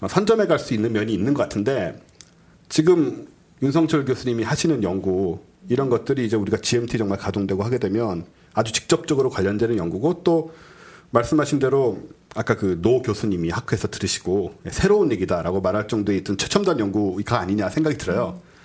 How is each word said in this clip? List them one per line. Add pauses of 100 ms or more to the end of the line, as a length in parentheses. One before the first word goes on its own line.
선점해
갈
수
있는
면이
있는
것
같은데 (680)
지금 (340)
윤성철
교수님이
하시는
연구 (300)
이런
것들이
이제
우리가
지엠티
정말
가동되고
하게
되면 (280)
아주
직접적으로
관련되는
연구고
또 (580)
말씀하신
대로 (360)
아까
그
노
교수님이
학회에서
들으시고 (140)
새로운
얘기다라고
말할
정도의
어떤
최첨단
연구가
아니냐
생각이
들어요. (260)